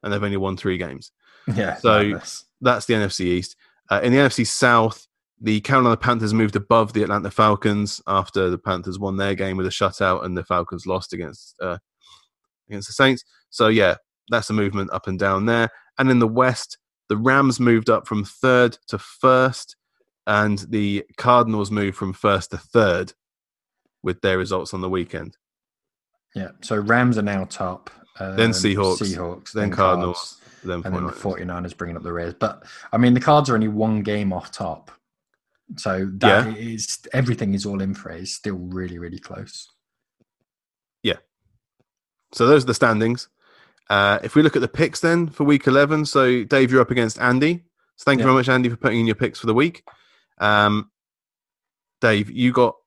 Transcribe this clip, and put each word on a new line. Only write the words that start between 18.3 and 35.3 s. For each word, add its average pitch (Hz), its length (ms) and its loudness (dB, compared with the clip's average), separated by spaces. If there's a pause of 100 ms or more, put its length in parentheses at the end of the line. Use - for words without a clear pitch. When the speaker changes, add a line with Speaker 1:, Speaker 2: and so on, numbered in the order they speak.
Speaker 1:
to 104 100 -8
first, - 760 0 (500)
and 104 440 0
the 101 340 -2 (140)
Cardinals 113 520 2
moved 101 280 -2
from 95 160 -6
first 98 380 -2
to 85 40 -12
third 92 560 0 (880)
with 90 200 -6
their 92 160 2
results 92 340 -4
on 95 80 -8
the 92 80 -6
weekend. 90 480 -8 (1000)
Speaker 2:
Yeah, 92 180 -12 (100)
so 113 160 -6
Rams 117 400 2
are 107 40 -2
now 101 220 -4
top. - 460 -10 (280)
Speaker 1:
Then 95 100 -10 (120)
Speaker 2:
um, 113 120 4
Speaker 1:
Seahawks, 95 500 0
Speaker 2:
Seahawks, 87 500 -8
Speaker 1:
then 104 180 -2
Speaker 2:
then 92 60 -8
Speaker 1:
Cardinals, 90 640 0
Speaker 2:
Cards, - 240 -20
Speaker 1:
then 87 200 -8
Speaker 2:
and - 0 -
then 95 80 -6
the 76 200 -6
Speaker 1:
forty-niners. - 100 -16
Speaker 2:
forty-niners 90 520 -8
bringing 85 220 -10
up 82 80 -12
the 87 80 -10
rear. 85 260 -8
But, - 260 -6 (280)
I - 40 0
mean, 123 160 6
the 117 80 4
Cards 147 300 4
are 120 40 2
only 110 140 0
one 107 340 -2
game 104 300 -2
off 90 200 -10
top. 82 380 -12 (840)